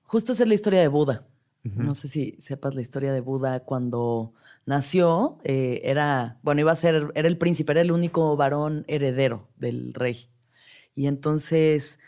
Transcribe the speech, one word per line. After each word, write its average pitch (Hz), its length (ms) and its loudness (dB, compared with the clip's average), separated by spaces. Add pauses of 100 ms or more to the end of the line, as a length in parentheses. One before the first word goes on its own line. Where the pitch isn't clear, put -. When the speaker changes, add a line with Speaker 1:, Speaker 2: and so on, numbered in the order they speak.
Speaker 1:
Justo 226 300 -2
esa 233 100 2
es 226 60 2
la 214 60 4
historia 196 260 2
de 160 60 6
Buda. 139 400 0 (380)
Speaker 2:
Ujú. 107 160 -8
Speaker 1:
No 143 140 -2
sé 143 120 -10
si 139 320 -6
sepas 139 360 -8
la 131 60 -6
historia 135 320 -6
de 131 80 -2
Buda. 131 400 -4
Cuando 117 720 -4 (320)
nació, 170 760 2
eh, 131 400 -2
era, 135 600 0
bueno, 147 180 2
iba 156 100 4
a 170 40 2
ser, 160 400 2
era 156 120 2
el 170 100 0
príncipe, 165 340 0
era 156 100 4
el 170 100 2
único 165 460 2
varón 147 500 0
heredero 131 600 0 (100)
del 123 360 -6
rey. 120 360 -6 (680)
Y 139 120 0
entonces 151 1000 0